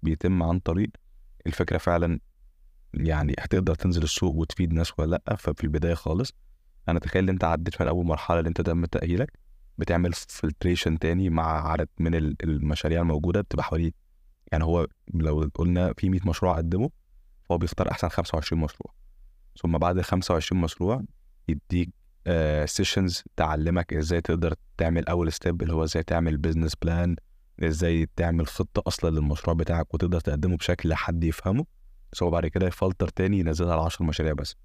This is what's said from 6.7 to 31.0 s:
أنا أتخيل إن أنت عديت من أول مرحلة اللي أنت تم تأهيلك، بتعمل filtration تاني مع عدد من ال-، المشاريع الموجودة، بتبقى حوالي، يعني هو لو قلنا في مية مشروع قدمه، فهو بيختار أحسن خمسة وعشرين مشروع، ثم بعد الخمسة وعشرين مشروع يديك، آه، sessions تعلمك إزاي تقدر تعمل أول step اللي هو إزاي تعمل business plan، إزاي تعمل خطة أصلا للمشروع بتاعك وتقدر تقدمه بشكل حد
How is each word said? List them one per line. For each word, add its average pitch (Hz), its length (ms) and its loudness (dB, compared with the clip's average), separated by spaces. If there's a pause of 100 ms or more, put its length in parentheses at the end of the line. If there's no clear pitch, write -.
أنا 85 80 2
أتخيل 92 260 0
إن 95 60 2
أنت 92 140 0
عديت 85 380 0
من 90 60 2
أول 87 180 0
مرحلة 85 340 0
اللي 80 80 0
أنت 85 140 -2
تم 85 240 0
تأهيلك، 87 540 -2 (380)
بتعمل 87 360 0
filtration 82 880 -2
تاني 90 300 2
مع 80 420 0
عدد 78 160 0 (120)
من 82 160 2
ال-، 76 280 0
المشاريع 80 580 0
الموجودة، 85 400 0
بتبقى - 220 -4
حوالي، 82 300 -2 (580)
يعني 78 120 2
هو 82 240 2 (260)
لو 78 400 0
قلنا 90 440 2
في 95 120 0
مية 92 160 2
مشروع 87 320 2
قدمه، 90 320 0 (540)
فهو 87 140 0
بيختار 87 340 0
أحسن - 180 -2
خمسة - 260 -2
وعشرين 80 260 0
مشروع، - 320 -6 (680)
ثم 82 160 2
بعد 87 200 2
الخمسة 90 360 0
وعشرين 87 280 0
مشروع 90 420 -2 (440)
يديك، 87 420 0 (380)
آه، 78 380 2
sessions 92 580 0 (120)
تعلمك 80 580 0
إزاي 78 280 0
تقدر 85 320 0 (240)
تعمل 82 280 0
أول 85 280 0
step 87 280 -2
اللي 85 120 0
هو 80 100 2
إزاي 80 200 -2
تعمل 82 340 0
business 80 440 0
plan، 85 340 0 (440)
إزاي 82 560 2
تعمل 85 320 2
خطة - 400 -2
أصلا - 220 0
للمشروع 76 460 0
بتاعك 82 380 -2
وتقدر 87 260 0
تقدمه 82 380 0
بشكل 85 360 0
حد 85 300 -2